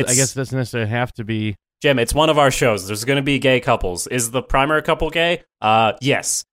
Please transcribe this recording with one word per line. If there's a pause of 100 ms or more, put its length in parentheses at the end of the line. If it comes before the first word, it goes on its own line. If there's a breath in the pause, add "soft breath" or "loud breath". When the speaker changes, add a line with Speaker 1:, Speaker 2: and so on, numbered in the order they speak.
Speaker 1:
I
Speaker 2:
it's
Speaker 1:
guess
it
doesn't
necessarily
have
to
be. (260)
Speaker 2:
Jim,
it's
one
of
our
shows.
There's
gonna
be
gay
couples.
Is
the
primary
couple
gay? (180)
Uh,
yes.